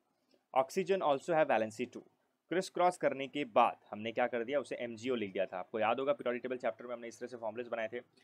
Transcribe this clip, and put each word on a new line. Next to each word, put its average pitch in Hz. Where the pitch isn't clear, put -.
Oxygen 190
also 143
have 156
valency 110
two। 107
Criss 180
क्रॉस 175
करने 135
के 143
बाद 117
हमने 107
क्या 123
कर 120
दिया, 135
उसे 123
एम 120
जी 113
ओ 127
लिख 104
दिया 95
था। 92
आपको 98
याद 117
होगा, 139
पीरियोडिक 123
टेबल 127
चैप्टर 123
में 123
हमने 117
इस 110
तरह 123
से 123
फॉर्मूलाज 113
बनाए 113
थे। 120